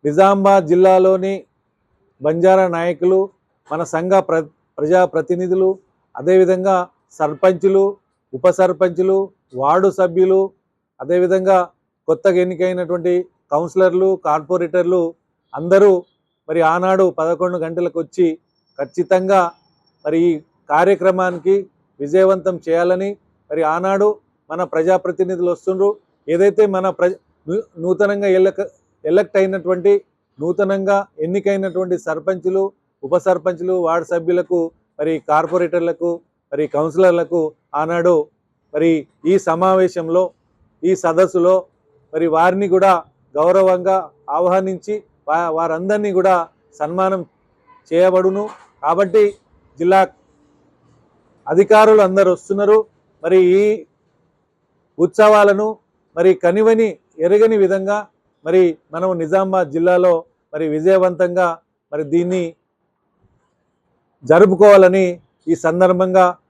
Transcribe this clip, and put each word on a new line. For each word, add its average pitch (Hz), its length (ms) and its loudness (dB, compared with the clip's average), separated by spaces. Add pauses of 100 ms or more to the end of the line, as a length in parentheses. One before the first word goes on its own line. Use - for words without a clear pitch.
నిజామాబాద్ 190 680 2
జిల్లాలోని 185 640 2 (880)
బంజారా 180 460 2
నాయకులు, 175 520 -2 (520)
మన 160 120 -4
సంఘ 170 300 -4 (160)
ప్ర-, 160 220 -2 (260)
ప్రజాప్రతినిధులు, 180 920 0 (460)
అదేవిధంగా 185 600 2 (340)
సర్పంచులు, 185 760 0 (480)
ఉప 131 160 0
సర్పంచులు, 185 680 0 (360)
వార్డు 165 360 0
సభ్యులు, 185 500 0 (580)
అదేవిధంగా 185 600 0 (480)
కొత్తగా 175 340 0
ఎన్నికైనటువంటి 180 720 -4 (380)
కౌన్సిలర్లు, 180 580 0 (160)
కార్పొరేటర్లు 170 760 -2 (520)
అందరూ 190 380 2 (580)
మరి 160 120 -2
ఆనాడు 185 480 0
పదకొండు 170 480 -4
గంటలకు 165 420 -6
వచ్చి 170 280 -2 (520)
ఖచ్చితంగా 185 600 0 (680)
మరి 151 120 -2 (100)
ఈ - 20 2 (400)
కార్యక్రమానికి 180 840 0 (440)
విజయవంతం 185 560 0 (100)
చేయాలని, 180 440 -2 (400)
మరి 151 140 -4
ఆనాడు 190 440 0 (420)
మన 165 140 -6
ప్రజాప్రతినిధులు 180 880 -2
వస్తుండ్రు. 190 380 -2 (380)
ఏదైతే 196 380 2
మన 190 240 -2
ప్ర-, 180 300 -2 (280)
నూ-, 180 180 -6 (140)
నూతనంగా 196 580 -2
ఎలక-, 190 320 0 (340)
ఎలక్ట్ 185 340 0
అయినటువంటి, 190 560 0 (460)
నూతనంగా 196 580 -2 (220)
ఎన్నికైనటువంటి 185 800 -4
సర్పంచులు, 180 640 -4 (400)
ఉప 139 140 -4
సర్పంచులు, 180 560 -2
వార్డు 170 400 -2
సభ్యులకు, 175 480 -2 (380)
మరి 156 140 -4 (160)
కార్పొరేటర్లకు, 165 840 -2 (400)
మరి 147 160 -4
కౌన్సిలర్లకు 165 760 0 (320)
ఆనాడు 170 400 0 (580)
మరి 160 180 0 (340)
ఈ 175 140 2
సమావేశంలో, 180 880 0 (580)
ఈ 180 120 0
సదస్సులో 180 600 0 (580)
మరి 156 140 -4
వారిని 180 400 0
కూడా 190 240 2 (440)
గౌరవంగా 185 640 2 (320)
ఆహ్వానించి 185 640 -4 (340)
వా-, 165 280 -2
వారందరినీ 180 560 -4
కూడా 185 220 2 (460)
సన్మానం 185 420 -4 (720)
చేయబడును. 185 520 2 (400)
కాబట్టి 180 400 0 (560)
జిల్లా 180 200 2 (1500)
అధికారులు 214 540 4
అందరూ 190 300 2
వస్తున్నారు. 202 460 0 (460)
మరి 185 160 2 (200)
ఈ - 20 2 (1400)
ఉత్సవాలను 208 720 2 (480)
మరి 180 200 2
కనివని 214 520 0 (320)
ఎరగని 208 380 2
విధంగా 196 400 0 (480)
మరి 180 180 2 (300)
మనం 175 160 -4 (120)
నిజామాబాద్ 185 500 -2
జిల్లాలో 180 420 2 (400)
మరి 156 120 -6 (100)
విజయవంతంగా 180 720 0 (440)
మరి 151 120 -6
దీన్ని 175 400 -2 (1800)
జరుపుకోవాలని 190 800 6 (420)
ఈ 165 80 0
సందర్భంగా 180 720 2 (240)